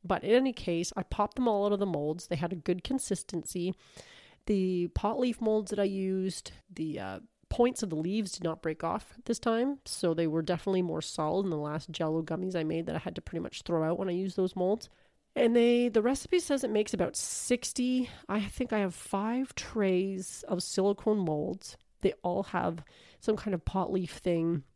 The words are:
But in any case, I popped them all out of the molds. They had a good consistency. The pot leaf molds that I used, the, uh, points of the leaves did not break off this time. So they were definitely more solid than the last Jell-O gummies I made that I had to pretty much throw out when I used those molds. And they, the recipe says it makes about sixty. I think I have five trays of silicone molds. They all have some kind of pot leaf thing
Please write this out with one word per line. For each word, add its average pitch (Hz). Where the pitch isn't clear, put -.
But 180
in 196
any 254
case, 170
I 196
popped -
them 247
all 202
out 208
of 196
the 202
molds. 156
They 165
had 170
a -
good 180
consistency. 185
The 185
pot 220
leaf 247
molds 214
that 202
I 202
used, 190
the, 156
uh, 95
points 247
of 196
the 160
leaves 185
did 180
not 160
break 156
off 170
this 233
time. 247
So -
they 165
were 160
definitely 180
more 160
solid 165
than 196
the 156
last 151
Jell-O 160
gummies 180
I 165
made 165
that 160
I 156
had 170
to 170
pretty 170
much -
throw 165
out 165
when 190
I 180
used 185
those 185
molds. 185
And 233
they, 240
the 214
recipe 269
says 277
it 262
makes 214
about 180
sixty. 247
I 208
think 240
I 220
have 190
five 233
trays 190
of 180
silicone 202
molds. 160
They 190
all 180
have 170
some 220
kind 202
of 165
pot 190
leaf 185
thing 170